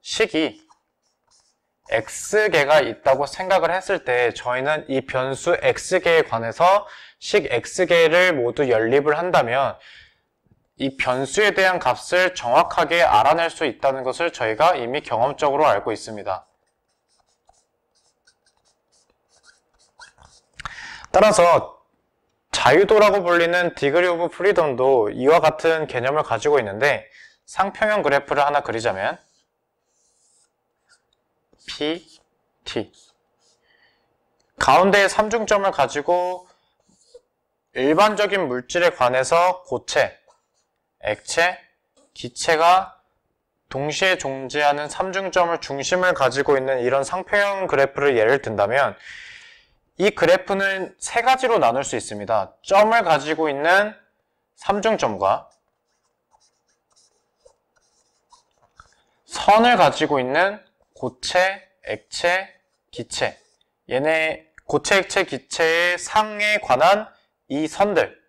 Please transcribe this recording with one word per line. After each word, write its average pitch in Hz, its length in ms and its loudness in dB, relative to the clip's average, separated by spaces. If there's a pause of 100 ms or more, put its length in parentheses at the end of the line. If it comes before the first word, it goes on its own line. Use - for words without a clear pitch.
식이 160 600 -4 (1300)
X개가 156 920 0
있다고 131 460 0
생각을 185 460 0
했을 185 300 -4
때 123 300 0
저희는 135 540 -4
이 135 140 -2
변수 135 600 -4
X개에 165 640 0
관해서 139 640 0 (320)
식 160 320 -2
X개를 170 800 2
모두 123 360 -2
연립을 135 480 2
한다면 139 600 0 (1000)
이 135 200 -6
변수에 139 540 0
대한 185 260 2
값을 180 560 -2
정확하게 165 720 0
알아낼 156 460 4
수 160 160 -6
있다는 131 380 -2
것을 160 300 -4
저희가 131 420 0
이미 127 260 -6
경험적으로 139 680 0
알고 110 240 0
있습니다. 101 540 -10 (4000)
따라서 175 720 4 (680)
자유도라고 202 720 4
불리는 175 520 0
degree 160 320 2
of 170 260 -2
freedom도 135 760 2
이와 143 320 4
같은 156 460 0
개념을 135 360 -2
가지고 135 360 0
있는데 110 500 -2 (360)
상평형 202 580 -2
그래프를 139 420 0
하나 143 160 0
그리자면 113 560 -4 (2500)
P, 156 380 -8 (580)
T - 280 -10 (1700)
가운데에 185 500 4
삼중점을 214 600 0
가지고 180 760 -2 (1300)
일반적인 190 720 2
물질에 160 440 -2
관해서 165 720 0
고체, 123 540 -2 (840)
액체, 170 580 -4 (540)
기체가 170 880 0 (680)
동시에 151 500 -2
존재하는 143 680 -2
삼중점을 185 720 -2
중심을 180 540 -2
가지고 139 420 0
있는 131 240 -2
이런 127 240 0
상평형 196 640 -2
그래프를 139 480 0
예를 117 260 2
든다면 110 540 -2 (1000)
이 196 120 2
그래프는 190 880 0
세 - 240 -4
가지로 247 380 2
나눌 127 240 2
수 - 120 -8
있습니다. 104 680 -6
점을 214 400 4
가지고 156 460 0
있는 180 440 0 (640)
삼중점과 143 920 -2 (3750)
선을 226 520 2
가지고 143 420 2
있는 170 440 -2 (320)
고체, 185 720 -4 (180)
액체, - 680 -6 (380)
기체. - 480 -8 (500)
얘네 156 600 -4 (140)
고체, 147 320 0
액체, 190 280 -2
기체의 170 720 -2
상에 208 600 -2
관한 190 480 2 (400)
이 147 200 -4
선들 170 600 -2